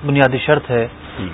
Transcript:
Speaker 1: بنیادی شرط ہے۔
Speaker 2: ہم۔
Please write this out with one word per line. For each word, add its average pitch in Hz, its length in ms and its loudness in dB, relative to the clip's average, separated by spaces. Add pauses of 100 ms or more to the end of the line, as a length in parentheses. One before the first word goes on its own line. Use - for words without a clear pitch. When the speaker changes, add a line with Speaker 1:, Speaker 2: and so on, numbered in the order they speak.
Speaker 1:
بنیادی 135 320 4
شرط 147 320 0
ہے۔ 120 180 0 (300)
Speaker 2:
ہم۔ 98 160 -8